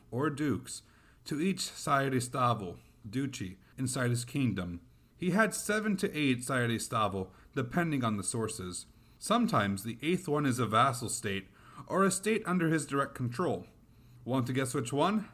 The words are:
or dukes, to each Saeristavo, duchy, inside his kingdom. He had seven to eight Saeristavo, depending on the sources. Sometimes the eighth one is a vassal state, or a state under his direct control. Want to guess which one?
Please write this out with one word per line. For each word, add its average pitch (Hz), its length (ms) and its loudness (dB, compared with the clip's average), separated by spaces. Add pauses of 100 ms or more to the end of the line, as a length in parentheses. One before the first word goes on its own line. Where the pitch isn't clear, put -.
(120)
or 139 180 -2
dukes, 139 520 -4 (420)
to 147 160 -4
each 185 200 0
Saeristavo, 123 1160 0 (340)
duchy, 107 480 -4 (200)
inside 127 320 -2
his 120 160 0
kingdom. 95 560 -2 (340)
He 175 160 0
had 208 240 4
seven 214 400 0
to - 180 -2
eight 135 280 2
Saeristavo, 113 880 0 (280)
depending 139 480 0
on 107 140 2
the 95 60 -4
sources. 95 640 -4 (320)
Sometimes 110 680 2
the 113 160 -6
eighth 180 260 0
one 147 180 2
is 123 140 2
a 120 60 2
vassal 117 420 4
state, 98 400 -4 (400)
or 185 160 2
a 190 80 4
state 214 340 0
under 175 220 2
his 156 180 2
direct 139 300 -2
control. 123 500 -2 (600)
Want 123 220 0
to 131 60 -2
guess 127 200 0
which 127 180 -2
one? 185 420 2